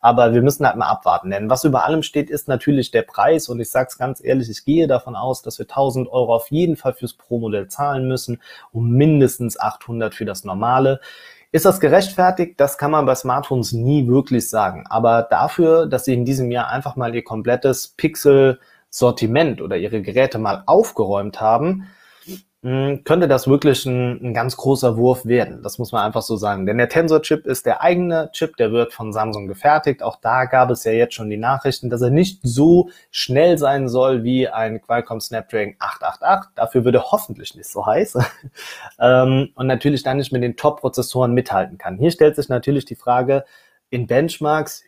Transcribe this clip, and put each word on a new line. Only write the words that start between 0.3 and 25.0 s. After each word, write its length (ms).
wir 80
müssen 240
halt 120
mal 120
abwarten, 400
denn 220
was 140
über 200
allem 180
steht, 280
ist 180
natürlich 420
der 120
Preis 480
und 100
ich 100
sag's 280
ganz 260
ehrlich, 240
ich 160
gehe 220
davon 280
aus, 280
dass 160
wir 100
tausend 400
Euro 260
auf 160
jeden 260
Fall 180
fürs 180
Pro-Modell 560
zahlen 400
müssen 320
und 200
mindestens 680
achthundert 540
für 100
das 200
normale. 560
Ist 120
das 140
gerechtfertigt? 800
Das 200
kann 120
man 140
bei 100
Smartphones 580
nie 360
wirklich 400
sagen, 400
aber 360
dafür, 640
dass 200
sie 80
in 100
diesem 260
Jahr 180
einfach 280
mal 180
ihr 100
komplettes 640
Pixel-Sortiment 1700
oder 160
ihre 240
Geräte 380
mal 260
aufgeräumt 800
haben, 460
mh, 420
könnte 240
das 200
wirklich 360
ein, 400
ein 100
ganz 220
großer 400
Wurf 300